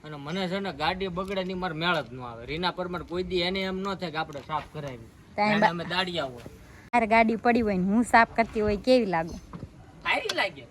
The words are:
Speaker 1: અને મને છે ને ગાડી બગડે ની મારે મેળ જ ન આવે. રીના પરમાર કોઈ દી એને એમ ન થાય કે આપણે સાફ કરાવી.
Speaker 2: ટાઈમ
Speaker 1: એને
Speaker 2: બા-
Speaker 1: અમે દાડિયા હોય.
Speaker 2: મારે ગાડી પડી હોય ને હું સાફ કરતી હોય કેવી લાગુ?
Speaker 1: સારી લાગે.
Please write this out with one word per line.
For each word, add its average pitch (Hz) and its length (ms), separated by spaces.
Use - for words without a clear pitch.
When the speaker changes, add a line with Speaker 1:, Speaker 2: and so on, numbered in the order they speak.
Speaker 1:
અને 151 120
મને 160 320
છે 190 120
ને 196 140
ગાડી 180 340
બગડે 190 360
ની 185 100
મારે 180 200
મેળ 165 280
જ 120 120
ન 127 80
આવે. 120 240
રીના 170 260
પરમાર 180 320
કોઈ 180 200
દી 180 160
એને 185 200
એમ 190 220
ન 196 120
થાય 175 180
કે 151 60
આપણે 156 300
સાફ 151 160
કરાવી. 143 240
Speaker 2:
ટાઈમ 208 160
Speaker 1:
એને 208 80
Speaker 2:
બા- 208 100
Speaker 1:
અમે 170 160
દાડિયા 175 400
હોય. 123 180
Speaker 2:
મારે 240 140
ગાડી 226 280
પડી 240 260
હોય 202 160
ને 180 60
હું 208 200
સાફ 226 320
કરતી 220 240
હોય 208 180
કેવી 247 280
લાગુ? 165 280
Speaker 1:
સારી - 320
લાગે. 185 360